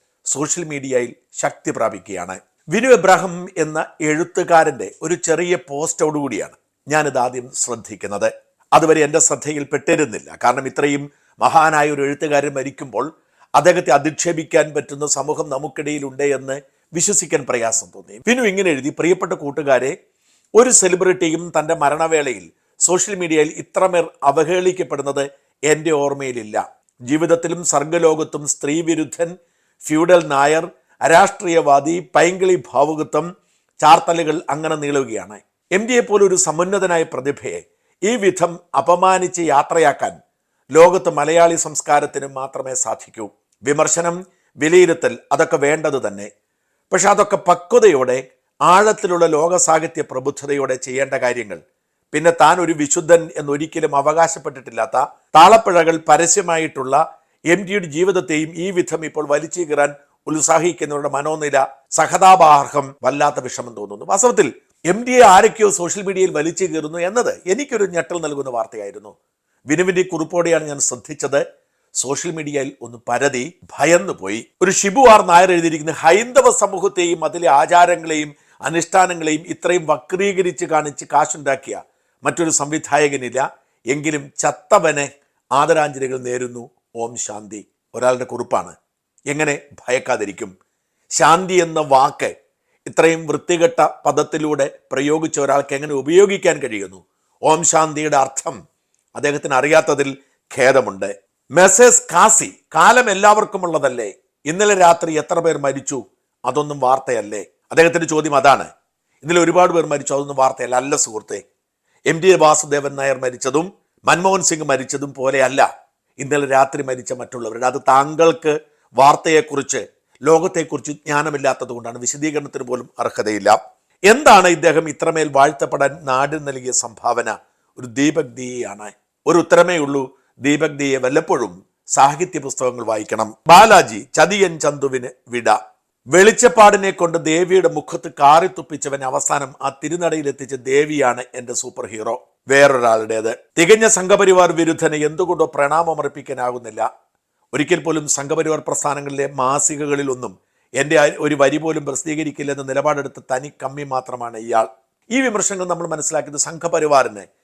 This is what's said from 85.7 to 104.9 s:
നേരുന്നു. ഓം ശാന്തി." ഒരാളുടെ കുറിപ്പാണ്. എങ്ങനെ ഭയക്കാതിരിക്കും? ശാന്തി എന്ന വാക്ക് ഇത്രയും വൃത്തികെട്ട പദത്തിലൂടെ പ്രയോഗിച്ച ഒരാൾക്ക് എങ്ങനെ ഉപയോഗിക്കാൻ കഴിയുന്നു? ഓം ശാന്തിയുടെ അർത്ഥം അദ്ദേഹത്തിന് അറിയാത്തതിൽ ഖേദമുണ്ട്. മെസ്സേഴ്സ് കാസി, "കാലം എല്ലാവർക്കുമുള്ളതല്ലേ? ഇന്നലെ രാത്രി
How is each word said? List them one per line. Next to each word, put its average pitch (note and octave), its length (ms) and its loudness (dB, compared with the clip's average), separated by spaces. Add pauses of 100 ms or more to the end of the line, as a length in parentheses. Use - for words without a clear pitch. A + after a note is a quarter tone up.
നേരുന്നു. B2 520 -10 (260)
ഓം A#2 220 -10
ശാന്തി." G#2+ 500 -14 (280)
ഒരാളുടെ B2 280 0
കുറിപ്പാണ്. A#2+ 520 -6 (500)
എങ്ങനെ C#3+ 360 -4 (120)
ഭയക്കാതിരിക്കും? A2 840 -6 (520)
ശാന്തി F3 440 2
എന്ന E3 260 2
വാക്ക് C#3 560 0 (520)
ഇത്രയും D#3+ 400 0
വൃത്തികെട്ട E3 600 0 (180)
പദത്തിലൂടെ D3+ 640 -2 (200)
പ്രയോഗിച്ച D3 480 -2
ഒരാൾക്ക് C#3 360 -2
എങ്ങനെ D3 180 -8
ഉപയോഗിക്കാൻ E3+ 680 2
കഴിയുന്നു? G2 460 -10 (380)
ഓം D#3 200 2
ശാന്തിയുടെ D#3 540 0
അർത്ഥം C3+ 500 -4 (480)
അദ്ദേഹത്തിന് C#3+ 380 -4
അറിയാത്തതിൽ C#3+ 640 2 (400)
ഖേദമുണ്ട്. B2 720 0 (240)
മെസ്സേഴ്സ് G3+ 520 6 (100)
കാസി, E3+ 420 2 (200)
"കാലം A3 340 4
എല്ലാവർക്കുമുള്ളതല്ലേ? F#3 1040 0 (320)
ഇന്നലെ G3 300 2
രാത്രി E3+ 380 4